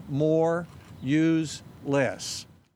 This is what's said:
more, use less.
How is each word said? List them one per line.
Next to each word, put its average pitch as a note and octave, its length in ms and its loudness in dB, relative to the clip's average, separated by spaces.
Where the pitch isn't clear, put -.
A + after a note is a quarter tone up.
more, D#3+ 580 2
use D#3+ 600 0
less. C3+ 640 -2